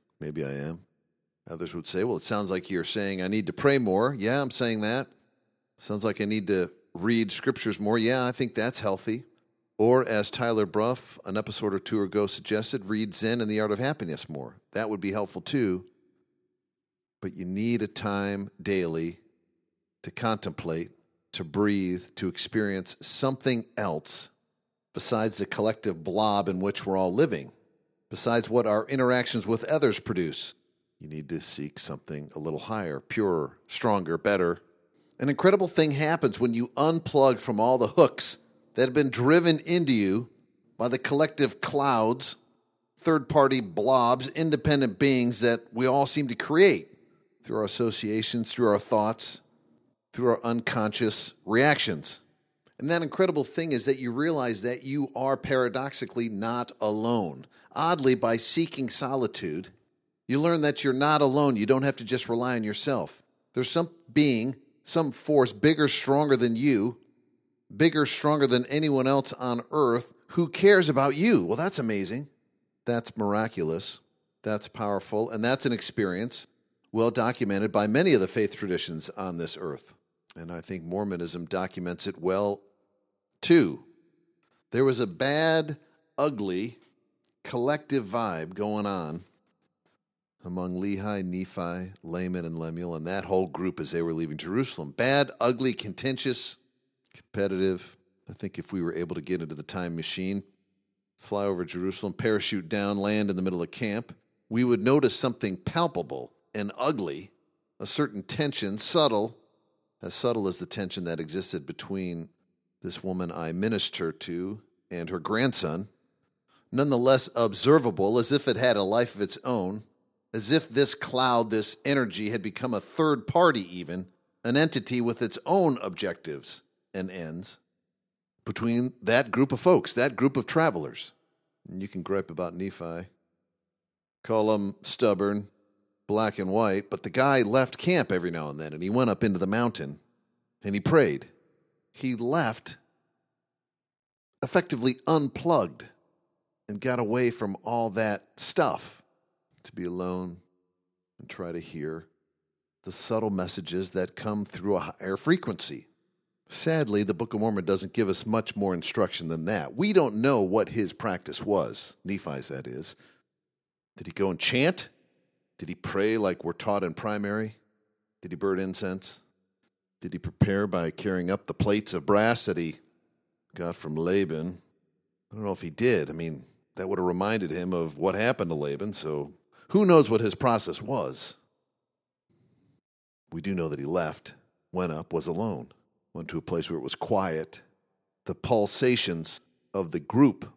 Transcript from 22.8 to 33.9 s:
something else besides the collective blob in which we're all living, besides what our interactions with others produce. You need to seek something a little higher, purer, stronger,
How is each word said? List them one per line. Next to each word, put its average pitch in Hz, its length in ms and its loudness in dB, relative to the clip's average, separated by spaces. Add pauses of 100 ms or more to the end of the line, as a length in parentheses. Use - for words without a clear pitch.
something 127 680 -2 (120)
else - 540 -4 (600)
besides 110 440 -2
the 101 80 -2
collective 101 580 -2
blob 101 460 2
in 92 100 -2
which 98 260 -4
we're 95 120 0
all 92 160 2
living, 107 400 0 (560)
besides 117 400 0
what 113 180 2
our 107 200 2
interactions 123 600 0
with 113 180 0
others 143 340 2
produce. 87 560 -4 (440)
You 76 80 -20
need 76 220 -12
to 82 100 -6
seek - 400 -8
something 73 560 -10
a 78 40 -10
little 76 200 -6
higher, 90 400 -6
purer, 90 680 -2
stronger, 92 500 0